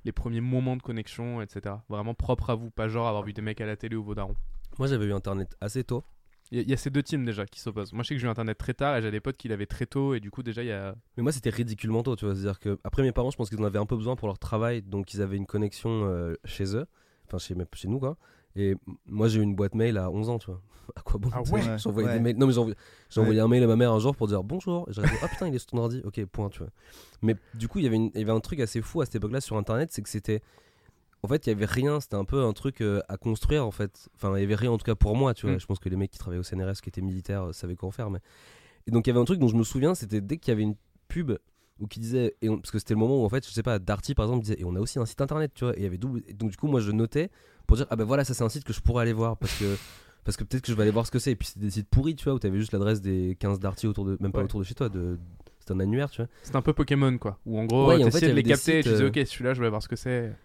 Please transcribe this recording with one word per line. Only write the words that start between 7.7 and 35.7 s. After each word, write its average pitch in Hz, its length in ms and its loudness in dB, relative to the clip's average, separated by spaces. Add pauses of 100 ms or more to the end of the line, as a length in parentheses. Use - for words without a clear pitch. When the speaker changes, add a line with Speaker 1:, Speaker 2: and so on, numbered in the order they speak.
Speaker 1:
Moi, 113 100 -4
je - 60 -6
sais 147 60 -4
que 131 60 -4
j'ai 120 60 -2
eu 120 40 0
Internet 110 260 -4
très - 160 -4
tard 143 240 0
et 117 60 0
j'ai 110 80 -2
des 107 100 -4
potes 135 160 -6
qui - 120 -12
l'avaient 104 180 -4
très - 180 -6
tôt 139 300 0
et 117 60 -2
du 104 100 -12
coup, 131 120 -10
déjà, 120 200 -8
il 120 60 -6
y 113 40 -4
a 98 220 -8 (240)
Speaker 2:
Mais 123 40 0
moi, 120 100 2
c'était 123 180 -2
ridiculement 110 520 -2
tôt, 120 140 -2
tu - 80 -6
vois. 101 100 0
C'est-à-dire 98 240 -4
que, 101 260 -4
après, 117 180 0
mes 127 100 4
parents, 127 180 0
je 147 60 -8
pense 117 140 -4
qu'ils 110 100 -4
en 107 40 0
avaient 104 140 0
un 104 60 0
peu 110 120 -2
besoin 117 200 -4
pour 113 120 -6
leur 95 100 -6
travail, 113 420 -2
donc 98 320 -6
ils 101 80 -4
avaient 98 160 -2
une 98 80 -4
connexion, 104 640 -2
euh, 87 280 -2 (120)
chez 98 280 -4
eux, 139 120 -4 (400)
enfin - 100 -8
chez 90 180 -6
mes, 87 100 -4 (100)
chez - 140 -10
nous, 120 100 0
quoi. 135 180 -4 (400)
Et 98 140 2
m-, 98 80 0 (260)
moi, 107 240 2
j'ai 110 120 2
eu - 20 4
une 101 140 2
boîte 98 180 0
mail 113 240 2
à 92 120 -2
onze 110 200 -2
ans, 117 80 -2
tu - 80 -16
vois. 92 200 -12
<laughs> - 300 -20
À - 60 -16
quoi - 180 0
bon, 113 140 0
Speaker 1:
Ah 123 100 -2
Speaker 2:
tu 127 60 -2
sais, 175 60 2
Speaker 1:
ouais. 113 220 0
Speaker 2:
j'envoyais 107 300 0
Speaker 3:
Ouais. 117 60 0
Speaker 2:
des 117 60 2
mails. 117 180 2
Non, 135 80 8
mais 131 80 6
j'envoyais, 113 220 2 (340)
j'envoyais 110 300 6
Speaker 3:
Ouais. 110 40 6
Speaker 2:
un 113 40 6
mail 123 140 8
à 123 40 8
ma 113 100 6
mère 120 160 6
un 110 60 6
jour 131 180 2
pour 113 100 0
dire 101 160 0
bonjour 175 460 -4
et 95 60 -8
je 104 80 -6
répondais, « 110 200 4
Oh 170 60 -2
putain, - 200 -4
il 143 60 -2
est 123 40 0
sur - 80 -16
ton - 120 -4
ordi. 117 280 -2
Ok, 101 180 -6
point », 101 260 -4
tu - 100 -14
vois. - 100 -10 (500)
Mais 110 160 4 (160)
du 117 160 -4
coup, - 100 -4
il 180 60 2
y - 20 4
avait 110 100 4
une, 113 180 2
il 110 60 -4
y - 20 0
avait 107 100 2
un 110 80 2
truc 165 200 -6
assez 117 200 -2
fou - 220 -2
à - 20 0
cette - 120 -4
époque-là 107 260 -4
sur 110 160 -4
Internet, 113 340 -2
c'est - 80 -8
que 98 80 -8
c'était, 107 320 -2 (840)
en 101 60 -4
fait, 135 180 0
il 120 40 2
y - 20 4
avait 104 140 0
rien, 139 340 0
c'était - 140 -10
un 101 100 -2
peu 135 180 0
un 110 120 2
truc, - 260 -6
euh, 101 280 0
à 98 100 -6
construire, 117 480 0
en 107 40 -4
fait. - 440 -8
Enfin, 98 240 -2
il - 20 2
y 98 40 2
avait 101 100 2
rien, 110 160 2
en 117 80 2
tout - 80 -10
cas, 113 80 2
pour 107 200 6
moi, 127 200 4
tu - 120 -8
vois. 131 100 2
Speaker 1:
Mm. 95 40 -4
Speaker 2:
Je - 60 -12
pense 98 120 -2